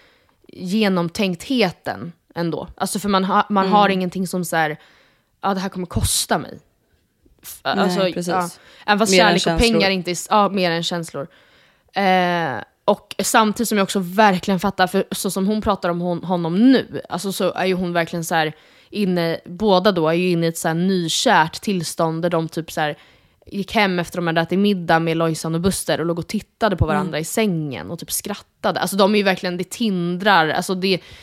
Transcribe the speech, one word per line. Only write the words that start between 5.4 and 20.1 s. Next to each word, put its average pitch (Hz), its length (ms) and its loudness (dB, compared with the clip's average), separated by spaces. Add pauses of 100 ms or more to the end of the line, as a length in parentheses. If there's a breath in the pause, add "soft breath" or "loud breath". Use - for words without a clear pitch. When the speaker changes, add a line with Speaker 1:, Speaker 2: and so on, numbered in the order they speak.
Speaker 1:
ja, 196 120 0
det 190 60 -2
här 190 80 -6
kommer 185 180 -8
kosta - 520 -2
mig. - 200 -8 (840)
F-, - 220 -20
Speaker 2:
Nej, 135 140 0
Speaker 1:
alltså, 190 220 2
Speaker 2:
precis. 175 280 0
Speaker 1:
ja. 175 200 0 (380 loud breath)
Även 208 120 4
fast 202 140 4
Speaker 2:
Mer 185 80 6
än 165 60 8
Speaker 1:
kärlek 170 100 6
och 180 40 2
Speaker 2:
känslor. 175 320 2
Speaker 1:
pengar 196 180 4
inte 180 200 -2
är - 20 -2
s-, - 180 -6
ja, 208 180 4
mer 185 220 0
än 170 120 -2
känslor. 165 440 -6 (640 soft breath)
Eh, 175 720 2 (220)
och - 380 0
samtidigt 214 460 2
som 214 100 2
jag 196 60 4
också 190 160 -2
verkligen 185 600 2
fattar, 190 260 0
för 196 240 0
så - 200 -4
som 190 160 -2
hon 214 160 0
pratar 190 260 -2
om 175 120 -2
hon, 175 240 -4
honom 175 480 2
nu, 196 360 0
alltså 180 240 -6
så 185 200 -2
är 180 140 -2
ju 190 80 2
hon 180 180 -2
verkligen 170 320 -2
så 175 100 -4
här 156 180 0 (380 soft breath)
inne, 175 560 0
båda 185 460 2
då 165 160 0
är 160 40 2